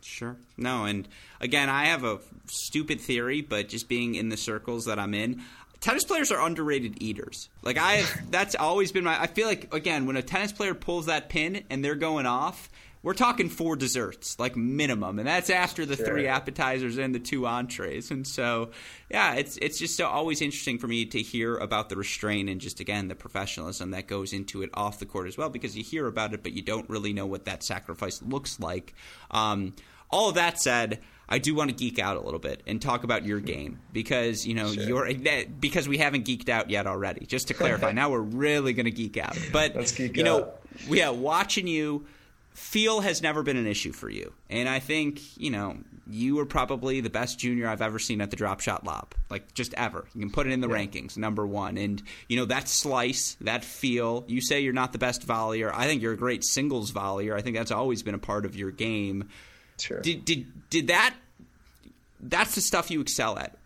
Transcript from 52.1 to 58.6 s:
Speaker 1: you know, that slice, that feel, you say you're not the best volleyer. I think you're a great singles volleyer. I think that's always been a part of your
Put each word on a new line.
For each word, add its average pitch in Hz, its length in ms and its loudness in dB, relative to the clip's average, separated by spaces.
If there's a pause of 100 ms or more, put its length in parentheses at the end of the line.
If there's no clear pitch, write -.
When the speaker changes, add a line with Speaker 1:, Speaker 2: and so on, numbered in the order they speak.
Speaker 1:
you 120 80 2
know, 127 100 2
that 127 220 -2
slice, 127 720 0
that 113 240 -2
feel, 120 640 0
you 123 140 0
say 143 200 2
you're 131 120 2
not 127 200 0
the 120 60 -6
best 123 280 0
volleyer. 110 460 0
I 123 140 2
think 147 160 2
you're 113 100 2
a 104 60 -2
great 123 260 0
singles 135 460 0
volleyer. 98 460 -2
I 104 40 0
think 117 160 -2
that's 113 140 -2
always 120 320 0
been 104 140 -2
a - 20 -4
part 104 260 -2
of 95 120 -4
your 95 160 -4